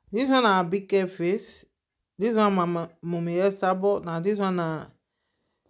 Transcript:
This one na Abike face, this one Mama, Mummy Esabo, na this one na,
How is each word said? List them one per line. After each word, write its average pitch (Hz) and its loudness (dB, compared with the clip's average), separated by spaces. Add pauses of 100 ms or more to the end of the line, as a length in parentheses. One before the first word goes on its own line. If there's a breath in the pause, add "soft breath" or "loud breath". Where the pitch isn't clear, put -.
(120)
This 254 0
one 262 4
na 190 4
Abike 190 0
face, 185 -6 (520)
this 220 0
one 208 4
Mama, 170 0 (120)
Mummy 170 -4
Esabo, 190 0
na 165 -4
this 202 0
one 190 0
na, 160 -4 (840)